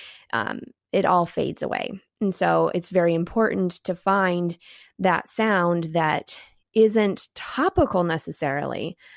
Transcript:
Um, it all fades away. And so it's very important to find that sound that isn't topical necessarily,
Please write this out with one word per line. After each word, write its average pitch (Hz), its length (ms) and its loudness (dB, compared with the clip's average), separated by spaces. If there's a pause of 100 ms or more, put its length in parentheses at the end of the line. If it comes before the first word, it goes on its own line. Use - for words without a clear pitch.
(320)
Um, - 280 -4 (320)
it 190 120 2
all 170 220 4
fades - 360 -4
away. - 380 -6 (200)
And 196 140 0
so 165 400 2
it's 175 160 -4
very 170 240 2
important 185 580 0 (120)
to 180 100 -2
find 175 640 0 (420)
that 185 300 2
sound 175 560 2 (100)
that 156 440 -2 (360)
isn't 214 600 4
topical - 720 0
necessarily, 156 920 -4 (200)